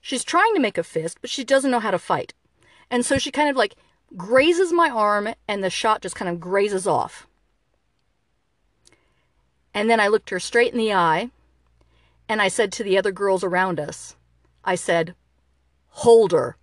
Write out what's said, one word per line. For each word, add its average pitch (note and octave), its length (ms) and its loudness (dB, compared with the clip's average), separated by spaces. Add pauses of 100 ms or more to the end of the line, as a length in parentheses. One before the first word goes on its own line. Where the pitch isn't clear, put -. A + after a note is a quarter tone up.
She's - 220 -6
trying G#4+ 320 0
to F4+ 60 0
make A3 180 -2
a E3 60 -2
fist, D#3+ 360 -8
but B3 80 -16
she - 140 -8
doesn't C4+ 300 2
know A#3+ 80 0
how G#3+ 100 -4
to F#3 80 0
fight. - 360 -6 (540)
And A#3+ 160 -2
so C#4 140 0
she C4+ 140 -6
kind D4 160 2
of, C#4 80 -2
like, G#3+ 180 0 (420)
grazes D4+ 560 2
my E4+ 160 2
arm, G#3 460 0 (140)
and G3+ 160 -4
the F#3 60 0
shot G#3+ 320 -2
just F#3 120 -10
kind G3 140 -6
of F3 100 -6
grazes F#3+ 480 0
off. - 400 -2 (2500)
And G#3 160 0
then A3+ 80 4
I G#3 80 4
looked G#3+ 240 0
her F#3 80 -6
straight A#3+ 320 0
in B3 80 -6
the A3 160 -2
eye, F3 380 0 (960)
and A3 120 -2
I G3+ 60 2
said G3 280 0
to A3+ 100 -8
the G3 120 0
other G3 140 0
girls F#3+ 320 -2
around F3+ 380 -2
us, - 340 -12 (500)
I F#3 120 0
said, E3+ 400 -2 (880)
"Hold A3+ 260 8
her." C3 320 0